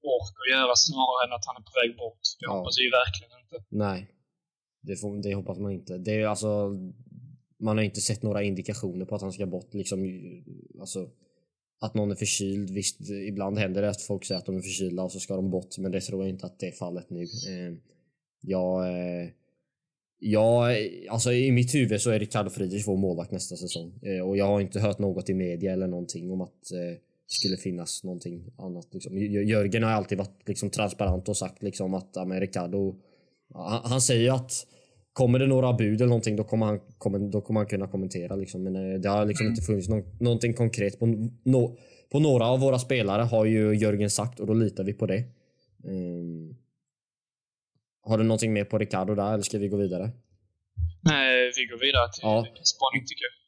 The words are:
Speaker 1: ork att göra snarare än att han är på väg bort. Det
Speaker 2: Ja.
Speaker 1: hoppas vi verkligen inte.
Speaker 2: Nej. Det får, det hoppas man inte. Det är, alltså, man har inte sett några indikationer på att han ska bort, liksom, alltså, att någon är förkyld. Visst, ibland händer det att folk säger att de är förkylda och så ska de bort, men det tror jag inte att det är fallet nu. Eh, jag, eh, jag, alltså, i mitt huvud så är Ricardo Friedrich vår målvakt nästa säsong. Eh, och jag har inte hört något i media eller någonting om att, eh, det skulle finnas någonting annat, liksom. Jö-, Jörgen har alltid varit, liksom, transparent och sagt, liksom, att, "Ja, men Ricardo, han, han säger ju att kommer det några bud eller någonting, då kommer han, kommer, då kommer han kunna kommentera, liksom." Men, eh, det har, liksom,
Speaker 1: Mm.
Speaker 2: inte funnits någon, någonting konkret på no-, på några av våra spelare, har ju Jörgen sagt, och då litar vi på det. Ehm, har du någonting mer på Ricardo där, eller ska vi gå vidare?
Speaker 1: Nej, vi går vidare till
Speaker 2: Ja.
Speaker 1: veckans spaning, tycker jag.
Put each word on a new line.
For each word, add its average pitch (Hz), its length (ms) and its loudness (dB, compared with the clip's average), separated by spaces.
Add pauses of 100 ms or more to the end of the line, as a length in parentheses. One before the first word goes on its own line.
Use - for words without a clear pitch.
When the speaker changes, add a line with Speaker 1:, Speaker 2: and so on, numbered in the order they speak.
(160)
Speaker 1:
ork - 260 -4
att 127 140 2
göra 127 180 6 (120)
snarare 127 400 2
än 120 100 -6
att - 120 -8
han 123 120 -10
är 104 80 -20
på - 120 -20
väg 120 100 4 (120)
bort. - 220 -12 (140)
Det 123 80 -14
Speaker 2:
Ja. 110 100 -4
Speaker 1:
hoppas 95 260 -4
vi 127 40 4 (160)
verkligen - 300 -6 (100)
inte. - 140 -16 (280)
Speaker 2:
Nej. 95 160 -2 (880)
Det 95 120 -6
får, 104 100 -6 (160)
det 101 140 -2
hoppas 92 180 -8
man 101 140 -6
inte. 90 200 -10 (140)
Det 107 140 0
är, 107 60 2
alltså, 104 240 -2 (1160)
man 107 120 2
har 107 60 2
inte 104 160 -6
sett - 220 -4
några 104 200 -2
indikationer 92 640 -4
på - 80 -6
att 98 120 -6
han 95 60 -6
ska 98 140 -6
bort, 90 280 -8
liksom, 98 240 -4 (800)
alltså, 95 200 -8 (800)
att 110 140 -6
någon 104 160 0
är 98 40 -2
förkyld. 98 560 -2
Visst, 95 300 -4 (280)
ibland 101 300 -2
händer 98 240 0
det 104 80 2
att 101 120 -8
folk 101 220 -6
säger 92 140 -4
att - 80 -10
de 95 100 -4
är 92 40 -4 (100)
förkylda 92 320 -4
och 90 100 -6
så 95 80 -10
ska 95 160 -6
de 95 140 -2
bort, 92 280 -6
men 95 140 -4
det 95 80 -2
tror 95 220 -6
jag 95 80 -2
inte 95 160 -10
att - 120 -16
det 95 80 -6
är 87 60 -8
fallet 87 380 -10
nu. 87 120 -8
Eh, 90 500 -10 (680)
jag, 92 480 0
eh, 87 400 -4 (880)
jag, 113 580 4 (340)
alltså, 120 220 2
i 127 200 6
mitt 123 220 4
huvud 107 260 4
så 120 100 2
är 107 80 4
Ricardo 104 320 0
Friedrich 98 360 -2
vår 98 100 2
målvakt 90 360 0
nästa 90 240 -6
säsong. 87 360 -8 (100)
Eh, 95 260 -4
och 98 80 2
jag 101 100 4
har 101 140 4
inte 98 200 -2
hört 104 180 0
något 95 320 -2
i 95 40 2
media 90 380 -2
eller 92 140 -2
någonting 87 460 -6
om 92 80 -4
att, - 320 -12
eh, 90 60 -8 (500)
det - 40 -10
skulle 92 240 -2
finnas 87 480 -8
någonting 87 540 -10
annat, 90 360 -12
liksom. 92 240 -8
Jö-, 104 240 0
Jörgen 107 400 2
har 110 80 2
alltid 104 280 0
varit, - 300 -8
liksom, 98 220 -4
transparent 180 580 0
och 104 80 -2
sagt, - 260 -6
liksom, 95 320 -4
att, 92 200 -6
"Ja, 92 100 -6
men 92 160 -2
Ricardo, 95 560 -2 (580)
han, 90 300 -4
han 127 160 2
säger 120 220 4
ju 120 80 6
att 127 220 0 (600)
kommer 127 260 6
det 135 80 4
några 131 260 6
bud 110 280 4
eller 123 80 6
någonting, 113 280 4
då 104 80 0
kommer 110 220 2
han, 104 140 0 (180)
kommer, 98 200 0
då 101 220 0
kommer 107 200 0
han 104 60 0
kunna 98 220 -4
kommentera, 95 480 -4
liksom." 92 260 -6
Men, 95 140 -4
eh, 95 240 -4
det 98 80 0
har, 104 180 4
liksom, 107 200 0
Speaker 1:
Mm. 110 60 2
Speaker 2:
inte 113 140 -2
funnits 98 220 0
någon, 107 320 -2
någonting 120 340 2
konkret 110 440 0
på 113 80 2 (380)
no-, 127 320 4 (360)
på 143 80 2
några 127 260 6
av 127 140 4
våra 131 180 4
spelare, 113 440 2
har 113 220 4
ju 110 300 6
Jörgen 104 360 4
sagt, 113 300 -2
och 101 60 -4
då 107 80 2
litar 104 300 2
vi 101 80 -2
på 107 140 -2
det. 98 180 0 (600)
Ehm, 87 720 -8 (1500)
har 110 160 0
du 113 60 4
någonting 110 280 4
mer 104 120 2
på 107 140 -2
Ricardo 104 360 0
där, 101 180 2
eller 104 100 0
ska 104 160 -2
vi 101 100 0
gå 101 80 0
vidare? 98 340 0 (920)
Speaker 1:
Nej, 131 540 4
vi 127 100 -2
går 117 200 -10
vidare 127 260 4
till - 100 -12
Speaker 2:
Ja. 110 200 4
Speaker 1:
veckans - 260 -2
spaning, - 380 0
tycker - 180 -10
jag. 123 80 -8 (160)